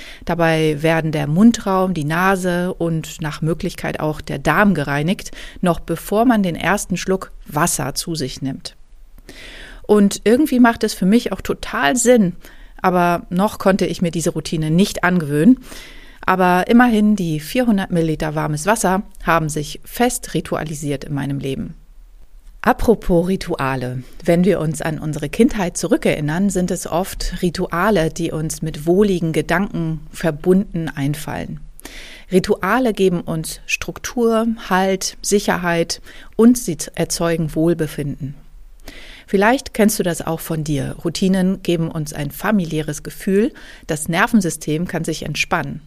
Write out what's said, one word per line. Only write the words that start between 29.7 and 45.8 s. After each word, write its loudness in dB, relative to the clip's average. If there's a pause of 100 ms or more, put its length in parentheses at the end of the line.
verbunden 0
einfallen. -6 (720)
Rituale 2
geben 2
uns -6
Struktur, 0 (200)
Halt, 0
Sicherheit 0 (320)
und 6
sie -4
z-, -10
erzeugen -2
Wohlbefinden. -2 (920)
Vielleicht 2
kennst 4
du -2
das -2
auch -4
von -4
dir. -2 (100)
Routinen 2
geben 0
uns -6
ein -6
familiäres -2
Gefühl. 0 (360)
Das -4
Nervensystem 0
kann -6
sich -6
entspannen. -4